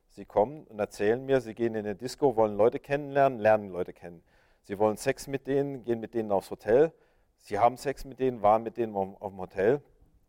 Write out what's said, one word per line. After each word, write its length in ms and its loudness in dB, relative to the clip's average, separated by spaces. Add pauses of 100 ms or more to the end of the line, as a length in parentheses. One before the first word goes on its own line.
(140)
Sie 120 -16
kommen 400 0
und 140 -20
erzählen 460 0
mir, 160 2
Sie 140 -12
gehen 200 -2
in 120 -4
eine 80 -4
Disco, 400 -2
wollen 220 2
Leute 240 4
kennenlernen, 580 0
lernen 300 2
Leute 240 -6
kennen. 320 -18 (380)
Sie 160 -10
wollen 180 2
Sex 320 -4
mit 180 -8
denen, 380 -2
gehen 160 -2
mit 140 -10
denen 180 -2
aufs 180 -2
Hotel. 420 2 (440)
Sie 220 -8
haben 180 2
Sex 280 -8
mit 140 -18
denen, 240 -2
waren 200 4
mit 140 -10
denen 200 -4
auf, 240 -4
auf 100 -8
dem 80 -18
Hotel. 440 0 (460)